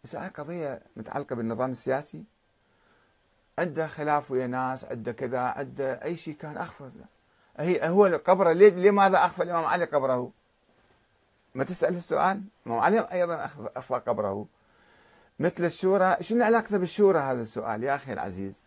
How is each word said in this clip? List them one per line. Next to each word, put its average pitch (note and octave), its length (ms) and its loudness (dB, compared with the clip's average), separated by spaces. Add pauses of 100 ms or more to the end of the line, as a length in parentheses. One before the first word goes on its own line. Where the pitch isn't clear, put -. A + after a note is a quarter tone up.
بس - 120 -14
هاي F#3 120 -10
قضية D3+ 520 -8 (160)
متعلقة C3+ 400 -8
بالنظام A#2 340 -2
السياسي، C#3 540 -6 (1300)
عنده D#3+ 280 -2
خلاف D3 440 -2
ويا B2+ 160 0
ناس، B2+ 380 -4
عنده A#2+ 280 -8
كذا، B2 280 -4
عنده C3 520 -4
أي D#3+ 240 -6
شيء D#3 180 -12
كان D3+ 220 -12
أخفى. D3 340 -12 (680)
هي، D#3+ 320 0
هو F3+ 380 6
قبره، F3+ 260 6
ليه، G3 180 10
لماذا F#3+ 540 4
أخفى F3+ 180 -2
الإمام E3+ 220 -2
علي E3+ 200 2
قبره؟ B2+ 460 0 (1200)
ما C3 100 -2
تسأل F3 320 -2
السؤال؟ F3 460 0 (240)
الإمام A#2 140 -2
علي G3 200 4 (120)
أيضًا E3+ 320 -2
أخفى، C#3+ 320 -10
أخفى C3 180 -4
قبره. G#2 520 -4 (920)
مثل F3 240 -2
الشورى، F#3 560 2
شنو A3+ 240 0
علاقته A3 340 2
بالشورى F3+ 400 4
هذا C3 240 -2
السؤال A2 400 -6
يا C#3 120 -2
أخي C#3 180 -8
العزيز؟ G2 540 -8